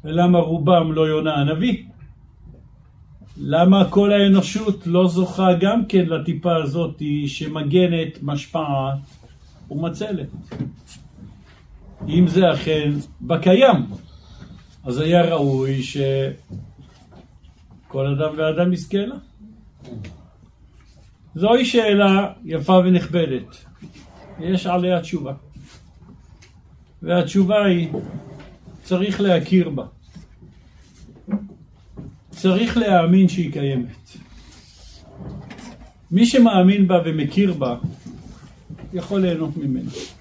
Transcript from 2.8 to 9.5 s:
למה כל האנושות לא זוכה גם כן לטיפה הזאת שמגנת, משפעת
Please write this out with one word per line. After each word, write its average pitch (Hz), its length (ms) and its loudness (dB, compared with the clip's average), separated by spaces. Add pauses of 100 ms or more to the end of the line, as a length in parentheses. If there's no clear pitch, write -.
למה 175 540 4
כל 202 220 4
האנושות 202 760 2
לא 180 220 2
זוכה 185 520 0
גם 214 260 0
כן 185 200 2
לטיפה 160 500 -2
הזאת 151 460 -4 (240)
שמגנת, 160 960 -2
משפעת 139 760 -6 (720)